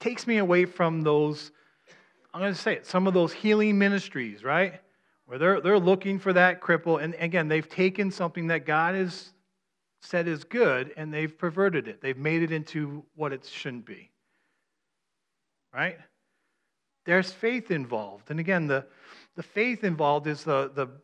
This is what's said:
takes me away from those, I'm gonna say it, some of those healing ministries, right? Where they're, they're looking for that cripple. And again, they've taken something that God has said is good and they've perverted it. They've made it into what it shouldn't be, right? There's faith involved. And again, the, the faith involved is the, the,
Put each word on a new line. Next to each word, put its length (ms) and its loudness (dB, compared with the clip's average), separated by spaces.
takes 260 -6
me 120 2
away 260 4
from 380 0
those, 500 2
I'm 80 -12
gonna 140 -2
say 220 -2
it, 100 -14
some 200 2
of 80 2
those 200 4
healing 440 4
ministries, 640 0
right? 380 0
Where 120 -10
they're, 220 4
they're 180 6
looking 400 2
for 140 0
that 280 4
cripple. 420 2
And 160 -4
again, 300 0
they've 200 0
taken 420 0
something 360 -4
that 180 -2
God 300 0
has 380 -6
said 260 -2
is 160 -4
good 540 0
and 160 -10
they've 240 -4
perverted 500 0
it. 140 -12
They've 160 -4
made 260 0
it 80 -2
into 540 -6
what 180 -6
it 120 -10
shouldn't 400 -12
be, 260 -20
right? 260 -4
There's 260 2
faith 400 -4
involved. 600 -4
And 100 -4
again, 280 0
the, 180 0
the 80 -12
faith 420 -2
involved 420 0
is 180 -4
the, 300 0
the, 140 -4